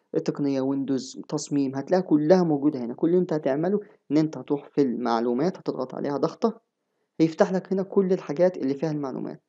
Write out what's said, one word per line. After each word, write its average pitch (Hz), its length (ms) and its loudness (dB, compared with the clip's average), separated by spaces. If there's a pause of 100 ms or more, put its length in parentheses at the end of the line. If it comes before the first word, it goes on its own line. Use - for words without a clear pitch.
(240)
تقنية، 139 360 -2
ويندوز، 135 680 -4
تصميم، 139 480 -2
هتلاقيها 180 280 0
كلها 165 380 4
موجودة 143 360 0
هنا. 120 160 -6
كل 170 140 0
اللي 180 100 4
انت 175 140 0
هتعمله 156 480 0 (300)
ان 143 60 2
انت 151 220 2
هتروح 143 300 -4
في - 140 0
المعلومات، 120 760 0
هتضغط 131 360 -6
عليها 143 220 -4
ضغطة، 143 440 -2 (600)
هيفتح 160 320 4
لك 185 200 -2
هنا 190 100 0
كل 190 300 2
الحاجات 180 440 2
اللي 135 180 -2
فيها 160 160 -2
المعلومات. 147 580 -6